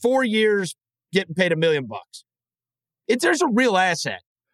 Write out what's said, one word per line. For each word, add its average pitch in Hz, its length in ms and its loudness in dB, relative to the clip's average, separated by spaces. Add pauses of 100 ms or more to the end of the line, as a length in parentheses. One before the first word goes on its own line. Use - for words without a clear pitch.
four 262 220 2
years 214 500 0 (380)
getting 185 220 -2
paid 180 180 2
a 160 40 -2
million 156 300 0
bucks. 104 380 -16 (840)
It's, 247 160 -2
there's 330 200 2
a 339 60 0
real 233 280 2
asset. 165 460 -2 (320)